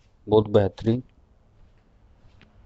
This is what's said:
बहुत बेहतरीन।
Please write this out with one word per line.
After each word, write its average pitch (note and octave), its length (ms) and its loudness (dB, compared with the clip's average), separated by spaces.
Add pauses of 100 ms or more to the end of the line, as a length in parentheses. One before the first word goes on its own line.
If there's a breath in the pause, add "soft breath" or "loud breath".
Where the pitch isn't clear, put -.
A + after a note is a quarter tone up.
(260)
बहुत G#2 240 2
बेहतरीन। A2 520 -2 (1600)